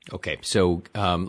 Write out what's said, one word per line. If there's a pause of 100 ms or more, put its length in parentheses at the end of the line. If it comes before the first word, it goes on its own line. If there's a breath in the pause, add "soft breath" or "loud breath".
(120)
Okay,
so, (120)
um,